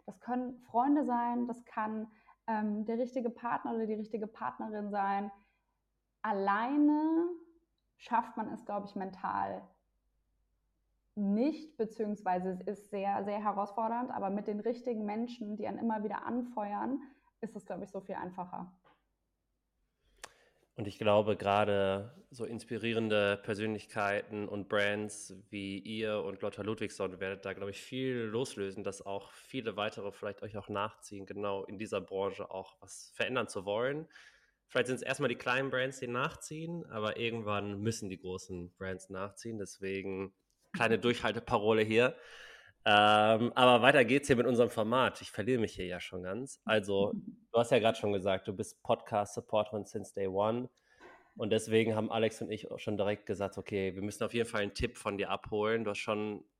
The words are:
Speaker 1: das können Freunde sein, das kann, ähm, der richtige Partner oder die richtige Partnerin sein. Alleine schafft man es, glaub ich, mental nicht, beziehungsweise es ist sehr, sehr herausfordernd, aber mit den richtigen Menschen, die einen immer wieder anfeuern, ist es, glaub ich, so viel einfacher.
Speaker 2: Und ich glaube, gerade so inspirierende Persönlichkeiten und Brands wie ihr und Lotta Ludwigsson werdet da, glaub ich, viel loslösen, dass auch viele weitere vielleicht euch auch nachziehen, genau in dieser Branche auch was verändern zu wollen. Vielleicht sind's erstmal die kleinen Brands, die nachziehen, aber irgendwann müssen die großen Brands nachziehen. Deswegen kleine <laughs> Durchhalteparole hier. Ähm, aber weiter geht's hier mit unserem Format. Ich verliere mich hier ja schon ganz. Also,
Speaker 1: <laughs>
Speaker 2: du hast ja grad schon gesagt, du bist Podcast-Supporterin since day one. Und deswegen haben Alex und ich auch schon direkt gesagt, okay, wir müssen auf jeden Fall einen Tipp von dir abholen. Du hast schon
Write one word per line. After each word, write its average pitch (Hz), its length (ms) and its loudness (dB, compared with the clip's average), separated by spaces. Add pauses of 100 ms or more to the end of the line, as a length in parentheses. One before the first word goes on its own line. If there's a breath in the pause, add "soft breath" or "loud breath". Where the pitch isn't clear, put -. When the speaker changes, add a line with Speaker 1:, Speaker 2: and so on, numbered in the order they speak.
Speaker 1:
das - 140 -16
können 247 420 -4
Freunde 277 420 4
sein, 240 420 0
das - 180 -8
kann, 220 460 -6 (360 loud breath)
ähm, 214 380 0
der 226 140 -2
richtige 247 320 -2
Partner 240 440 -4
oder 226 120 -2
die 214 80 0
richtige 214 320 -4
Partnerin 214 640 -4
sein. 202 400 0 (920 soft breath)
Alleine 294 1040 4 (680)
schafft - 400 -2
man 214 160 -4
es, - 140 -10
glaub 202 180 -4
ich, - 120 -10
mental 190 680 -2 (1500)
nicht, 214 600 0
beziehungsweise 208 720 -2
es 185 100 -4
ist 202 300 -8
sehr, 202 340 0
sehr 202 180 -2
herausfordernd, 220 680 -2
aber 196 200 -4
mit 208 180 -4
den 208 120 -2
richtigen 233 440 -2
Menschen, 214 520 -6
die 214 100 -6
einen 202 120 -6
immer 220 240 -2
wieder 208 240 -4
anfeuern, 226 720 -4 (400 loud breath)
ist - 140 -8
es, 196 120 -14
glaub 185 160 -8
ich, 196 80 -12
so 196 100 -10
viel 190 160 -10
einfacher. 180 560 -10 (2000 loud breath)
Speaker 2:
Und 104 120 -6
ich 101 100 -8
glaube, 104 380 6
gerade 101 760 2 (180)
so 120 140 -10
inspirierende 110 1000 0
Persönlichkeiten 104 1040 -4
und 101 200 -6
Brands 104 680 -2 (120)
wie 98 300 -8
ihr 107 460 -2
und 95 180 -8
Lotta 104 200 -4
Ludwigsson 98 580 -4
werdet 95 240 -6
da, 98 80 -6
glaub 98 160 -8
ich, 98 120 -10
viel 131 420 -4
loslösen, 107 600 -4
dass 98 180 -6
auch 98 300 -8
viele 110 460 -8
weitere 104 340 -4
vielleicht - 320 -8
euch 104 140 -10
auch 101 120 -10
nachziehen, 101 580 -6
genau 98 380 -4
in 101 140 -12
dieser 104 220 -4
Branche 95 500 -4
auch 95 300 -10
was - 340 -20
verändern 117 320 -2
zu 95 180 -8
wollen. 127 440 -2 (580 loud breath)
Vielleicht 123 220 0
sind's 127 140 -4
erstmal 135 260 -2
die 120 80 -4
kleinen 131 340 0
Brands, 131 300 -2
die 120 80 -6
nachziehen, 160 800 -4
aber 107 320 -2
irgendwann 104 640 -2
müssen 110 280 -2
die 92 100 -8
großen 92 560 -8
Brands 95 360 -8
nachziehen. 101 480 -8
Deswegen 95 760 -6 (400)
kleine 113 240 4
<laughs> - 0 -
Durchhalteparole 113 840 4
hier. 110 340 4 (680 loud breath)
Ähm, 107 680 8
aber 127 260 10
weiter 135 240 8
geht's 131 220 2
hier 131 100 6
mit 117 100 4
unserem 120 220 6
Format. 117 540 2
Ich - 80 -14
verliere 117 300 0
mich 104 140 -2
hier 92 120 -6
ja 90 140 -6
schon 90 220 -10
ganz. 101 420 -8
Also, 101 500 2 (180)
Speaker 1:
<laughs> - 200 -20
Speaker 2:
du 117 60 4
hast 117 140 4
ja 123 60 10
grad 113 180 4
schon 104 160 0
gesagt, 95 340 0
du 107 60 -4
bist 98 300 -8
Podcast-Supporterin 107 1040 0
since 101 260 -10
day 98 140 -4
one. 110 420 0 (680 loud breath)
Und 113 140 -2
deswegen 110 460 4
haben 110 160 0
Alex 110 300 0
und 107 80 -6
ich 107 200 -8
auch - 80 -8
schon 107 180 -4
direkt 101 300 0
gesagt, 95 320 -2
okay, 95 360 -2
wir 95 80 -8
müssen 104 200 -6
auf 107 120 -4
jeden 117 140 0
Fall 107 140 0
einen 101 120 -2
Tipp - 240 -4
von 101 200 -4
dir 92 120 -2
abholen. 107 540 0
Du 104 60 -2
hast 101 80 -4
schon 104 460 -4 (160)